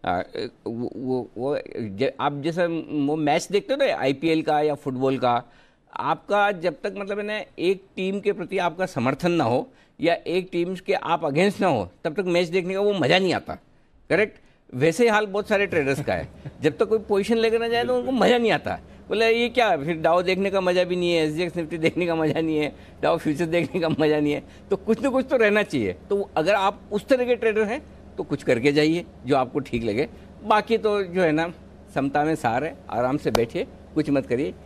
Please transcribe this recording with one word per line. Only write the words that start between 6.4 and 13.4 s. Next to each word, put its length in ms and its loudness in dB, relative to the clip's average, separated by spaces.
जब 300 -4
तक 160 -6
मतलब 200 -6
है 60 -6
ना 160 -6
एक 260 0
टीम 240 -2
के 120 -2
प्रति 260 -6
आपका 280 -2
समर्थन 460 0
ना 120 2
हो 240 0
या 140 2
एक 380 -4
टीम 220 -2
के 180 -4
आप 320 -2
अगेंस्ट 360 0
ना 60 2
हो 240 0
तब 100 -4
तक 120 -4
मैच 220 2
देखने 260 -2
का 60 -2
वो 120 2
मज़ा 260 2
नहीं 160 2
आता, 200 -4